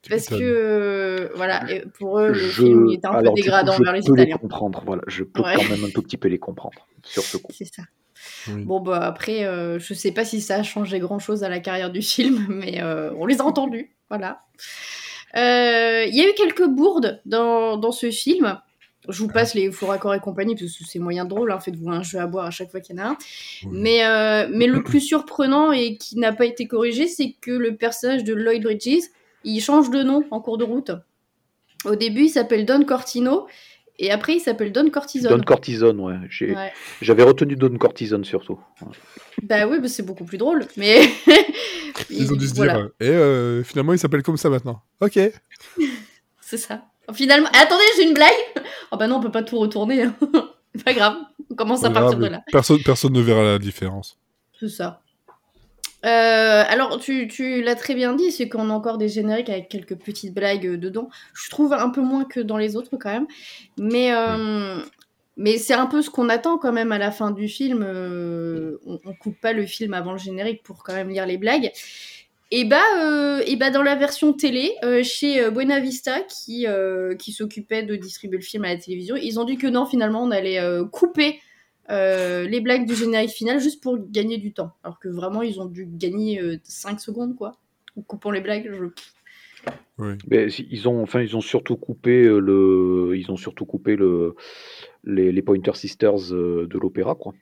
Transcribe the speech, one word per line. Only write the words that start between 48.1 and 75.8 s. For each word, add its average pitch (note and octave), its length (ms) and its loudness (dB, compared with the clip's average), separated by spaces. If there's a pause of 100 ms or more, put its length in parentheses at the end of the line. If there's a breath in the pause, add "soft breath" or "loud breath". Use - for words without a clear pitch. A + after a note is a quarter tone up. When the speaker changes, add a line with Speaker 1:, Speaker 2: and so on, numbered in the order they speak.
Speaker 2:
blague. D4+ 160 8 (640 loud breath)
Oh - 40 -6
bah A3 100 0
non, B3+ 100 2
on A#3+ 40 0
peut A3 120 -4
pas A3+ 100 -2
tout A3+ 160 -4
retourner, G#3+ 440 0
hein. A3+ 180 0
<laughs> - 640 -2
Pas C4 100 2
grave, G#3+ 220 4 (340)
on - 40 -10
commence A#3+ 280 -2
à A#3 80 4
Speaker 1:
Pas A3 100 4
Speaker 2:
partir B2 180 4
Speaker 1:
grave, A2+ 120 0
Speaker 2:
de E3+ 60 -8
là. - 160 -16
Speaker 1:
personne, C#3+ 320 6
personne C3+ 280 2
ne B2+ 80 4
verra A2+ 220 4
la G#2 160 4
différence. G2 600 -8 (400)
Speaker 2:
C'est A3 100 -6
ça. F3 340 -10 (1040)
Euh, A3 600 6
alors, A#3+ 320 0
tu, B3+ 300 -4
tu B3+ 340 -4
l'as A#3+ 120 0
très B3 200 -4
bien B3 200 0
dit, E4 180 2
c'est A#3+ 160 -4
qu'on G#3+ 220 -4
a - 20 0
encore A3 260 -4
des G#3+ 100 0
génériques G#3+ 420 -2
avec F#3 180 -8
quelques F#3 280 -10
petites G3 380 -12
blagues, G3 320 -2
euh, F3+ 120 -4
dedans. F#3+ 320 -8 (240 loud breath)
Je - 160 -16
trouve D4 240 2
un B3 160 0
peu C4 100 -4
moins C4 240 0
que C4 160 -8
dans G#3+ 160 -4
les G#3+ 200 -2
autres, B3+ 200 -8
quand G#3+ 160 -8
même. B3 140 -4 (520 loud breath)
Mais, A#3+ 360 0
euh, G#3+ 640 -2
Speaker 1:
Oui. - 40 -10 (540)
Speaker 2:
mais G#3+ 220 2
c'est A#3+ 160 0
un B3+ 120 2
peu D4 140 0
ce D4 100 -2
qu'on A#3+ 200 0
attend, A#3 280 0
quand C4 140 -2
même, A3+ 200 -2
à G#3 60 -2
la G#3 120 -2
fin G#3 200 -4
du G#3 180 -6
film. B3 380 -2
Euh, E3+ 1000 -6
on, F3+ 180 -10
on F#3+ 100 -14
coupe F3 260 -10
pas A3+ 120 -2
le G#3+ 140 -2
film G3+ 260 -8
avant F3+ 200 -6
le F#3+ 60 -10
générique G3 440 -8
pour - 200 -20
quand F#3 120 -12
même F#3+ 160 -6
lire F#3+ 160 -6
les F#3 120 -4
blagues. A#3+ 320 0 (800 loud breath)
Et B3 120 0
bah, C#4 160 4 (180)
euh, D4 480 0
et C#4 100 0
bah, C4 140 2
dans C#4 120 2
la C#4+ 120 2
version C#4+ 380 0
télé, C#4+ 400 0 (100)
euh, A#3+ 220 2
chez, C#4 360 -2
euh, A3+ 100 2
Buena C4+ 300 0